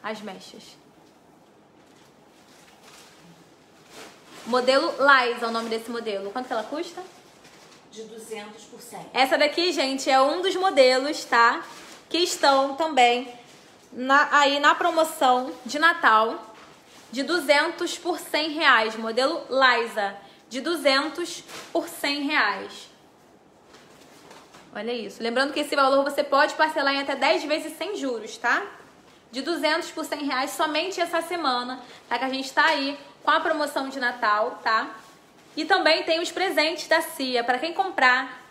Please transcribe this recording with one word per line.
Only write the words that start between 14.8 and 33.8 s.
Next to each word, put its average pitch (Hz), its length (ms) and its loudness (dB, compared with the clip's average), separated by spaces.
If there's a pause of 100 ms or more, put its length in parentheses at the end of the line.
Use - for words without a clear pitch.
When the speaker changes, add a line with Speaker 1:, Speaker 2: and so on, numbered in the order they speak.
Speaker 1:
de 262 140 -6
Natal 269 600 4 (720)
de 254 120 -4
duzentos 311 720 0
por 330 220 -6
cem 311 320 -4
reais. 247 440 4
Modelo 226 540 -2
Liza, 233 680 0 (320)
de 254 140 -10
duzentos 294 840 -2 (300)
por 330 160 -2
cem 285 320 -6
reais. 220 680 -4 (1800)
Olha 214 200 -8
isso. 220 300 -10
Lembrando 254 280 0
que 294 80 -4
esse 294 160 -4
valor 269 280 4
você 285 200 -2
pode 285 320 2
parcelar 285 380 2
em 277 80 -2
até 277 140 -4
dez 285 280 2
vezes 302 340 -4
sem 381 200 -8
juros, 233 400 -6
tá? 320 280 -2 (680)
De 247 100 -8
duzentos 311 500 -2
por 311 140 -8
cem 302 180 -8
reais 277 280 -2
somente 330 500 -2
essa 339 200 -2
semana, 262 600 -4 (260)
tá? 240 120 -2
Que 254 60 -2
a 262 40 -2
gente 269 240 -6
tá 294 120 4
aí 277 320 0 (260)
com - 80 2
a 311 80 4
promoção 302 500 -2